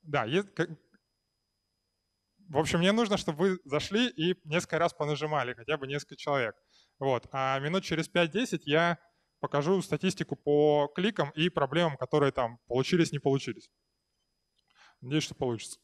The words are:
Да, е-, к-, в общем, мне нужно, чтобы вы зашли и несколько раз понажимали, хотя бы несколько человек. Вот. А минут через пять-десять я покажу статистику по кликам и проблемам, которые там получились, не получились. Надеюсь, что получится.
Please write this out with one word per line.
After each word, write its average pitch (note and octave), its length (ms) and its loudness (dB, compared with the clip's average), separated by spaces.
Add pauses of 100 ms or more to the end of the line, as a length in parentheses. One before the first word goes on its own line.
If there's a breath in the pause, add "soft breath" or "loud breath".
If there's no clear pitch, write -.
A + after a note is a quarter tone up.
Да, C#3+ 220 -2
е-, D3 180 0
к-, E3 340 -6 (1700)
в C#3 80 0
общем, E3 220 2
мне F#3 120 4
нужно, G#3+ 240 2
чтобы D#3 220 -4
вы F#3 260 2
зашли E3+ 440 -2
и F3 360 0
несколько D#3+ 340 -2
раз E3+ 140 2
понажимали, D3 640 -2
хотя D3 240 -4
бы C3+ 80 -8
несколько C#3+ 300 -8
человек. B2+ 380 -2 (440 soft breath)
Вот. C3+ 340 -2
А C3+ 260 -2
минут D#3+ 260 -2
через D#3+ 240 -2
пять-десять F3 580 -2
я E3 320 4 (420)
покажу D3 420 0
статистику - 540 -4
по D3 580 2
кликам F3+ 360 0
и D#3 180 -2
проблемам, D3+ 480 0
которые C#3+ 340 2
там A#2+ 280 -4 (100)
получились, C#3+ 440 2
не D3 60 -6
получились. C3+ 520 -2 (1300 soft breath)
Надеюсь, C#3+ 240 -2
что - 100 -12
получится. A#2+ 500 -4